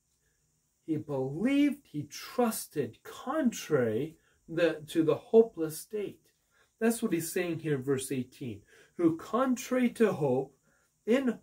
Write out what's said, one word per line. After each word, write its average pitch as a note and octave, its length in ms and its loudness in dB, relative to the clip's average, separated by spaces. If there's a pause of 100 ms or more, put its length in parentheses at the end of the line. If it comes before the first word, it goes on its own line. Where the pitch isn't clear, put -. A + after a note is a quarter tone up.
(840)
He D#3 120 -4
believed, F#3 920 -2
he D3 120 -6
trusted, - 1000 -4
contrary D#3 1120 -2 (320)
the, D#3+ 400 0
to E3 140 0
the D3+ 120 4
hopeless D#3+ 640 4
state. - 500 -10 (500)
That's A3+ 240 2
what G#3+ 100 0
he's E3 200 -2
saying F3 280 -2
here D3+ 140 -2
in C3 80 -4
verse C3+ 300 -2
eighteen. B2 500 -8 (340)
"Who E3 200 4
contrary B3 720 0
to G#3+ 220 2
hope, C3+ 420 -2 (520)
in B3 360 2